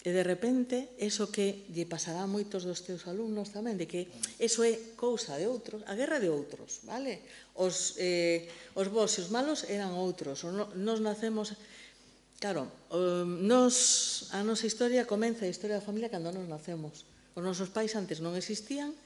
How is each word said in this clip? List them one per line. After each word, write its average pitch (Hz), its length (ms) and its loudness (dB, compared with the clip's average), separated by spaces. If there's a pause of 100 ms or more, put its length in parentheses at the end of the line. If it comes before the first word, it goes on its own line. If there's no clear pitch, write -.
e 180 160 -2
de 185 80 6
repente, 247 720 2
eso 208 320 0
que 202 400 0
lle 170 160 -2
pasará 165 400 -4
a 196 60 -2
moitos 202 340 -2
dos 180 220 -4
teus 180 180 -8
alumnos 208 480 -4
tamén, 214 240 -2
de 170 80 -2
que 175 240 -4 (320)
eso 226 240 4
é 226 320 2
cousa 233 400 0
de 156 80 0
outros, 214 400 -4
a - 80 -6
guerra 285 240 0
de 196 160 4
outros, - 560 -4
vale? 247 320 -6 (320)
Os, - 480 0
eh, 170 480 2 (300)
os 196 100 2
bos 208 300 4
e - 20 -2
os 175 80 -4
malos 269 400 0
eran 202 240 -2
outros, 180 540 -2
o 175 80 -4
no, 208 180 -2
nos 214 320 0
nacemos, 214 480 -2 (880)
claro, 170 320 -2 (160)
o, 175 400 2
nos, 240 1040 4
a 190 80 0
nosa 214 240 0
historia 240 400 4
comeza, 226 400 0
a 180 80 0
historia 208 240 -2
da 202 80 -4
familia, 214 240 -2
cando 175 240 -4
nos 185 160 -6
nacemos. 156 560 -8 (320)
Os 175 80 -4
nosos 185 240 -2
pais 214 240 0
antes 175 320 -4
non 170 160 -2
existían 277 640 -6